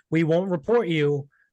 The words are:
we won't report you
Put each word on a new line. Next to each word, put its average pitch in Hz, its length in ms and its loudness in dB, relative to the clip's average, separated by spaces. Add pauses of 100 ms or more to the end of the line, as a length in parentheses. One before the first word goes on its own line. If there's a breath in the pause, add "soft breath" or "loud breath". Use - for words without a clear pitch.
we 165 140 2
won't 170 280 0
report 185 360 -2
you 143 420 0 (240)